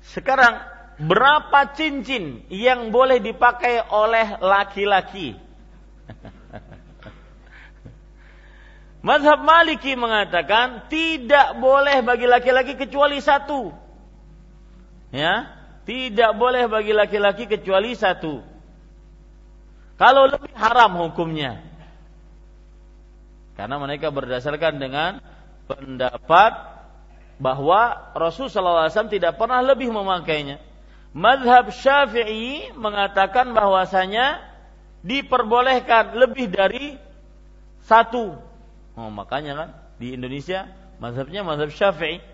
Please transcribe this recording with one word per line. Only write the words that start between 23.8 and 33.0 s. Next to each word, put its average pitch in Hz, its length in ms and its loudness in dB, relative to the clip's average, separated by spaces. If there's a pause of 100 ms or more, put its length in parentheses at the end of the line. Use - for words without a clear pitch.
mereka 143 320 -6
berdasarkan 143 640 -4
dengan 147 400 -6 (480)
pendapat 135 1120 0 (640)
bahwa 151 720 0
Rasul 165 320 -4
sallallahu 175 400 0
alaihi 160 80 -4
wasallam 214 240 -4
tidak 170 160 0
pernah 247 320 -2
lebih 262 240 0
memakainya. 165 720 -6 (480)
Mazhab 240 640 2
Syafi'i 247 1040 -2
mengatakan 202 720 0